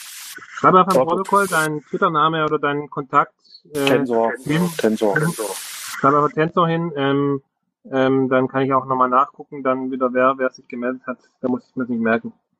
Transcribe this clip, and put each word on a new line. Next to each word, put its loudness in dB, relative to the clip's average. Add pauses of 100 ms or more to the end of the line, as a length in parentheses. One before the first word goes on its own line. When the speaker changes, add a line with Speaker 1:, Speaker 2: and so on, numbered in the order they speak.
(500)
Speaker 1:
Schreib 2
einfach 4
im 4
Speaker 2:
Aber 0
Speaker 1:
Protokoll 0
deinen -2
Twitter-Name 0
oder 0
deinen -4
Kontakt, -2 (400)
äh, 0
Speaker 2:
Tensor. 2 (120)
Speaker 1:
hin. 0
Speaker 2:
Tensor. 2 (840)
Speaker 1:
Schreib 4
einfach 2
Tensor 0
hin, -2
ähm, 0 (480)
ähm, 2
dann 2
kann -2
ich 0
auch 0
nochmal 2
nachgucken, -2
dann -2
wieder -2
wer, 4
wer 0
sich -20
gemeldet -8
hat. -8 (220)
Da -4
muss -4
ich -18
mir's -4
nicht -2
merken. 0 (280)